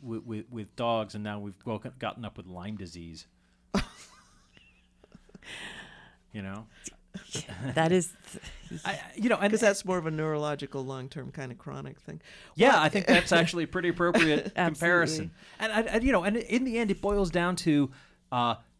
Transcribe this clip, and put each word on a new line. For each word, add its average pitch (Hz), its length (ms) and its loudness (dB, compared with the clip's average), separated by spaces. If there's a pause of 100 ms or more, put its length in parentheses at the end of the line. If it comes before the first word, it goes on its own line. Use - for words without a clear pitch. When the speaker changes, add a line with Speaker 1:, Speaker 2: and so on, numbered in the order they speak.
Speaker 1:
with, 113 220 -8
with, 107 260 -8
with 107 260 -12
dogs 113 380 0
and 104 80 -8
now 104 160 -6
we've 101 180 -10 (100)
woken, 113 320 -6
gotten 113 260 -6
up 101 140 -12
with 90 80 -14
Lyme 90 300 -10
disease. 82 500 -14 (480)
<laughs> 190 80 2 (2500)
You 104 100 -10
know? 98 300 -10
Speaker 2:
<laughs> - 1000 -12
That 160 160 4
is 180 220 2 (720)
Speaker 1:
I, 160 160 -4 (160)
you 226 120 0
know, 214 80 4
and 202 160 2
Speaker 3:
'Cause 220 80 4
that's 202 240 4
more 185 140 0
of 160 80 -4
a 160 60 -2
neurological, 151 720 -4
long-term 131 480 -10
kind 135 180 -10
of 123 80 -14
chronic 139 420 -12
thing. 151 200 -14 (340)
Speaker 1:
Yeah, 220 200 8
Speaker 3:
Well, 156 80 6
Speaker 1:
I 156 60 4
think 196 180 0
that's - 260 4
actually 170 320 4
a - 20 -8
pretty 175 220 -2
appropriate 170 640 2
Speaker 2:
<laughs> - 40 -6
Absolutely. 175 80 2
Speaker 1:
comparison. 160 640 2 (280)
And, 214 140 -4
I, 214 100 2
and, 233 220 0
you 269 80 4
know, 180 100 4
and 208 140 0
in 240 260 0
the 233 160 -2
end, 214 140 0
it - 80 -4
boils 202 300 2
down 175 260 2
to, 147 340 4 (400)
uh, 120 260 2 (240)